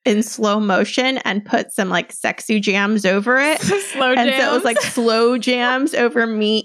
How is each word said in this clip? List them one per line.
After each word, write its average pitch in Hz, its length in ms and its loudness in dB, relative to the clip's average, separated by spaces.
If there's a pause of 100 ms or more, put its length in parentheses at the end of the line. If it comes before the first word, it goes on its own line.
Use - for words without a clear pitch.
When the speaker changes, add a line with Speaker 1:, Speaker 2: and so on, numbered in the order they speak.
Speaker 1:
in 214 140 2
slow 214 360 -2
motion 214 600 0
and 202 260 -4
put - 280 -2
some, 190 180 -2
like, 175 220 -2
sexy - 480 -2
jams 202 440 0
over 202 340 2
it. 294 220 0
Speaker 2:
<laughs> 392 320 -2
Slow 262 220 0
Speaker 1:
And 247 160 2
so 262 40 0
it 254 180 0
was, 285 100 0
Speaker 2:
jams. - 20 -4
Speaker 1:
like, 233 160 0
slow 233 580 2
jams 247 560 0
over 240 320 2
me 214 380 0